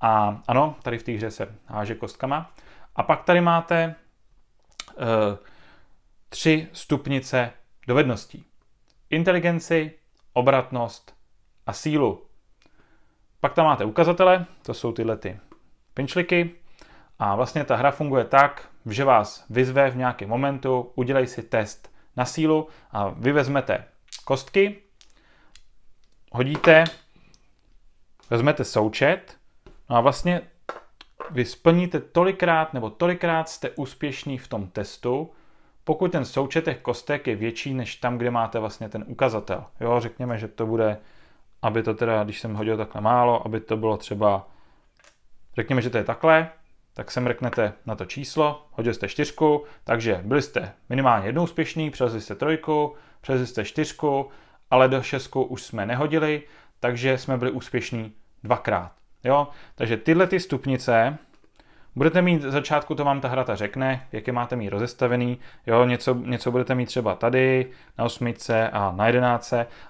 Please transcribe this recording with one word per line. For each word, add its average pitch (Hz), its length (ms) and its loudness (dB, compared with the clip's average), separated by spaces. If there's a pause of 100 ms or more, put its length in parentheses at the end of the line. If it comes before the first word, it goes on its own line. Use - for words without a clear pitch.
A 107 480 2
ano, 143 340 2
tady 117 160 -6
v - 40 -12
té 123 100 -8
hře 107 180 -4
se 104 240 -10 (120)
háže 107 280 -6
kostkama. 135 560 -6 (460)
A - 60 -2
pak - 220 2
tady 175 160 6
máte, 165 540 2 (960)
eh, 107 480 0 (920)
tři 160 440 0
stupnice 135 800 -2 (360)
dovedností. 127 580 0 (640)
Inteligenci, 170 840 0 (400)
obratnost 127 840 0 (520)
a 110 60 -8
sílu. 147 500 0 (1200)
Pak 143 140 -2
tam 160 120 4
máte 127 180 2
ukazatele, 175 640 4 (160)
to 120 120 -8
jsou 120 180 -6
tyhle 113 240 -2
ty 98 240 -10 (540)
pinčliky. 170 560 0 (680)
A 101 180 0
vlastně 127 280 -2
ta 131 120 0
hra 127 140 4
funguje 139 340 0
tak, 139 440 4 (220)
že 123 140 -2
vás 117 460 4
vyzve 131 400 2
v 127 60 -8
nějakém 123 320 -4
momentu, 131 640 -2
udělej 127 320 2
si 120 160 -10
test - 560 -4 (200)
na 123 60 2
sílu 156 440 0 (220)
a 101 180 -2
vy 127 240 -2
vezmete 139 520 0 (400)
kostky, 196 520 0 (1600)
hodíte, 151 520 6 (1500)
vezmete 123 340 2
součet, 113 720 0 (540)
no 120 60 4
a 120 40 6
vlastně 139 400 2 (920)
vy 123 140 0
splníte 170 560 2
tolikrát, 170 760 2
nebo 110 160 -4
tolikrát 175 580 0
jste - 220 -10
úspěšný 143 680 -8
v - 100 -16
tom 104 180 -6
testu, 123 640 -6 (520)
pokud 175 280 0
ten 147 120 0
součet 139 400 -2
těch 139 160 -4
kostek 143 460 -4
je 117 100 -2
větší 117 380 -6
než 123 220 -6
tam, 123 220 -4
kde 120 120 0
máte 117 280 -2
vlastně 107 300 -8
ten 107 180 -10
ukazatel. 110 580 -2 (160)
Jo, 120 200 0
řekněme, 117 380 -8
že 107 100 -8
to 113 180 -6
bude, 110 320 0 (640)
aby 113 200 0
to 117 120 -2
teda, 110 300 0
když 104 160 -10
jsem 110 140 -8
hodil 110 220 -2
takhle 107 240 -6
málo, 120 460 2
aby 110 140 -4
to 113 160 -4
bylo 110 200 0
třeba, 101 520 0 (1080)
řekněme, 120 260 0
že 120 80 -2
to 117 80 0
je 101 60 -2
takhle, 160 460 2 (480)
tak - 120 -10
sem 123 140 -2
mrknete 120 480 -2 (140)
na 107 100 -6
to 95 80 -8
číslo, 147 680 -2
hodil 117 220 -2
jste - 140 -8
čtyřku, 147 560 0 (200)
takže 113 400 0
byli 131 180 0
jste 101 300 -6 (160)
minimálně 120 400 2
jednou 147 140 0
úspěšný, 160 480 -4
přelezli 117 300 -2
jste 101 140 -10
trojku, 151 600 -2 (260)
přelezli 127 260 0
jste 107 180 -6
čtyřku, 139 640 -2 (400)
ale 131 180 8
do 131 140 0
šestku 135 400 -4
už - 200 -6
jsme 101 240 -6
nehodili, 147 560 -2 (380)
takže 123 380 0
jsme 131 180 -2
byli 123 140 0
úspěšní 117 640 -6 (320)
dvakrát. 104 480 -2 (320)
Jo? 143 240 2 (260)
Takže 117 220 -2
tyhle 165 300 4
ty 185 140 0
stupnice 131 800 0 (760)
budete 160 280 4
mít, 175 200 4
z 135 80 -6
začátku 147 440 -2
to 143 100 -2
vám 139 160 2
ta 131 80 -4
hrata 123 280 -2
řekne, 131 560 -2
jak 113 140 -8
je 127 60 -2
máte 120 240 -2
mít 107 120 -4
rozestavený, 123 680 -2 (280)
jo? 120 180 6
Něco, 123 300 0
něco 120 360 -4
budete 127 240 0
mít 123 120 -2
třeba 110 280 -2
tady, 127 560 2 (280)
na 113 60 0
osmičce 117 680 -2
a 98 260 -2
na 104 100 2
jedenáctce. 120 600 2 (240)